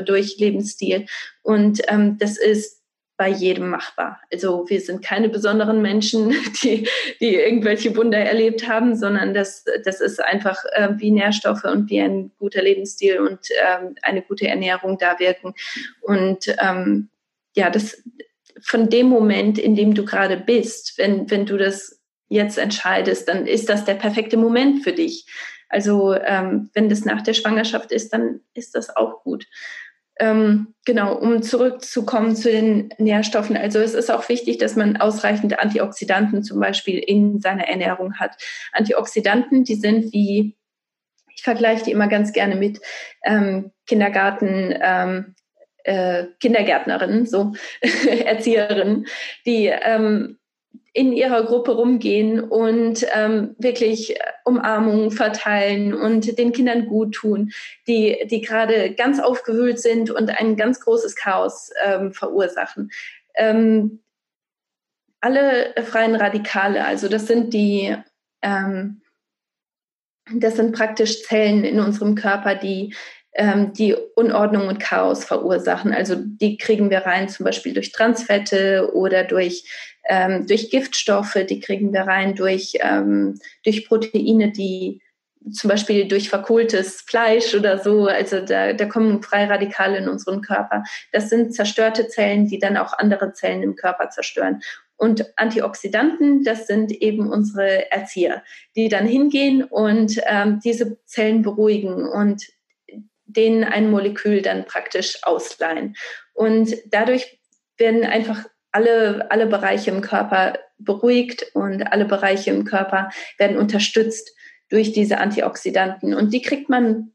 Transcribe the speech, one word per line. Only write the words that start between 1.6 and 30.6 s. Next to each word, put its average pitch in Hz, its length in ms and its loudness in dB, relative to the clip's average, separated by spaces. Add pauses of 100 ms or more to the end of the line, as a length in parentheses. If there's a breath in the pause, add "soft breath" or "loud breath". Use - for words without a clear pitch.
ähm, 208 320 2
das 208 180 -4
ist 214 400 0 (380)
bei 190 120 0
jedem 185 420 -2
machbar. - 520 -8 (100)
Also 180 380 -2
wir 196 100 0
sind 185 240 -10
keine 214 240 0
besonderen 214 540 0
Menschen, 214 520 0 (120)
<laughs> 214 180 -8
die, 220 240 0 (320 loud breath)
die 226 160 0
irgendwelche 214 600 2
Wunder 220 200 2
erlebt 220 500 0
haben, 226 280 0
sondern 202 380 -2
das, 196 320 -4 (180)
das 190 160 -4
ist - 240 -2
einfach, 196 480 -2
äh, 202 260 2
wie 214 140 2
Nährstoffe 208 540 0
und 208 240 0
wie 202 100 0
ein 196 400 -2
guter 202 220 -2
Lebensstil 196 580 2
und, 196 200 0 (220)
ähm, 185 420 0
eine 190 180 0
gute 208 260 -4
Ernährung 190 500 -2
da 175 220 0
wirken. 180 340 -2 (480 loud breath)
Und, 190 460 0 (140)
ähm, 196 480 0 (460)
ja, 190 140 4
das, 214 320 -2 (600)
von 226 280 2
dem 247 180 6
Moment, 214 500 4
in 214 180 2
dem 208 200 4
du 202 100 0
gerade 190 320 0
bist, - 600 -2
wenn, 196 320 0
wenn 202 160 0
du 202 120 -2
das 196 420 -4 (300)
jetzt 208 280 0
entscheidest, 190 680 -2
dann 180 200 -2
ist - 200 0
das 208 160 2
der 196 120 0
perfekte 220 420 -2
Moment 247 480 2
für 175 80 0
dich. 165 320 -4 (420 loud breath)
Also, 202 460 2
ähm, 196 600 -2
wenn 214 140 2
das 208 160 0
nach 214 180 -2
der 220 120 -2
Schwangerschaft 220 580 -2
ist, 220 220 -4
dann 233 260 -2 (140)
ist - 220 -10
das - 200 -6
auch - 280 -2
gut. - 220 -8 (760 loud breath)
Ähm, 214 520 2 (120)